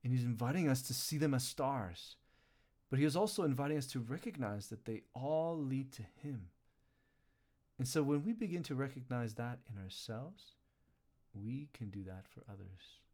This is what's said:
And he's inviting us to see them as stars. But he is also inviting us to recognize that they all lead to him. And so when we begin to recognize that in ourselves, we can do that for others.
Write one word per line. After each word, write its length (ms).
And 100
he's 120
inviting 440
us 140
to 120
see 240
them 160
as 100
stars. 720
But 80
he 60
is 120
also 260
inviting 340
us 120
to 120
recognize 680
that 160
they 180
all 420
lead 360
to 100
him. 260
And 80
so 160
when 220
we 80
begin 320
to 100
recognize 600
that 240
in 100
ourselves, 760
we 380
can 180
do 140
that 220
for 220
others. 520